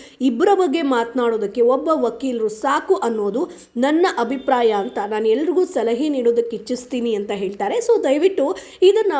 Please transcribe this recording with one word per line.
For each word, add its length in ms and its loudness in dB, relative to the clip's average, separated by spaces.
ಇಬ್ಬರ 320 2
ಬಗ್ಗೆ 280 2
ಮಾತನಾಡೋದಕ್ಕೆ 800 -2
ಒಬ್ಬ 320 2
ವಕೀಲರು 560 -2
ಸಾಕು 460 0
ಅನ್ನೋದು 540 -2
ನನ್ನ 280 2
ಅಭಿಪ್ರಾಯ 520 0
ಅಂತ 260 -4
ನಾನು 200 -2
ಎಲ್ರಿಗೂ 380 2
ಸಲಹೆ 440 -2
ನೀಡೋದಕ್ಕೆ 480 0
ಇಚ್ಛಿಸ್ತೀನಿ 580 -4
ಅಂತ 160 -6
ಹೇಳ್ತಾರೆ. 460 -4
So 260 2
ದಯವಿಟ್ಟು 520 2
ಇದನ್ನ 380 4